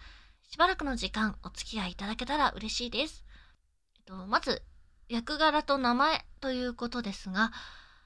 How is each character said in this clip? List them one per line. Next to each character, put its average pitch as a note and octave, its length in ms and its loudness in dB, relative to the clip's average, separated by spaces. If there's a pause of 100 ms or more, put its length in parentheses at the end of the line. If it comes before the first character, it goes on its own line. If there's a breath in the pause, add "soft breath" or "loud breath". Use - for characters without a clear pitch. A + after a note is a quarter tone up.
(500 loud breath)
し - 80 -4
ば D#4+ 80 8
ら F#4 100 4
く - 80 -4
の C4 120 0
時 G3 140 -2
間、 G#3+ 320 0
お G3 60 -10
付 - 180 -10
き A3 140 -4
合 F#3 60 -2
い F3+ 60 -4
い - 20 -14
た G3 120 -6
だ G#3+ 80 -4
け B3 120 -6
た C#4 100 0
ら C#4+ 140 6
嬉 G#3+ 240 -4
し B3 140 -2
い - 20 -8
で A#3+ 160 0
す。 - 180 -14 (720 soft breath)
え - 40 -20
っ - 40 -20
と、 F#3+ 220 -12
ま B3+ 140 4
ず、 - 220 0 (460)
役 A#3 280 -2
柄 D4+ 260 4
と C#4 140 2
名 B3 160 4
前 C#4+ 320 4 (160)
と C4+ 120 -2
い B3+ 120 -2
う B3 80 -2
こ A#3+ 160 -4
と A#3+ 140 -2
で G3+ 100 -4
す - 160 -10
が、 G#3+ 240 2 (540 loud breath)